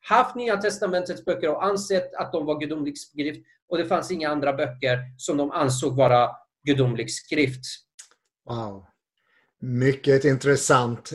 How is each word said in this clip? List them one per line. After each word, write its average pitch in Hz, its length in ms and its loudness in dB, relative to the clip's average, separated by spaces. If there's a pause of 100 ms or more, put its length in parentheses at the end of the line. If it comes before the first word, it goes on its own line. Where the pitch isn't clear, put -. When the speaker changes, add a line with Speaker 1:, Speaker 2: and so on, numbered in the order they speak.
Speaker 1:
haft 240 260 4
Nya 240 220 0
testamentets 185 680 -2
böcker 170 240 0
och 151 160 -2
ansett 196 500 -2
att - 180 -8
de 156 140 -2
var 147 140 -2
gudomlig 147 380 -6
skrift. 147 480 -8 (220)
Och 170 100 -2
det 170 60 0
fanns 175 260 -2
inga 156 180 -4
andra 139 240 0
böcker 131 460 -2 (180)
som 151 200 -4
de 143 140 0
ansåg 135 460 0
vara 120 340 6 (360)
gudomlig 123 440 0
skrift. 139 500 -2 (880)
Speaker 2:
Wow. 104 380 -8 (760)
Mycket 135 640 2
intressant. 131 920 2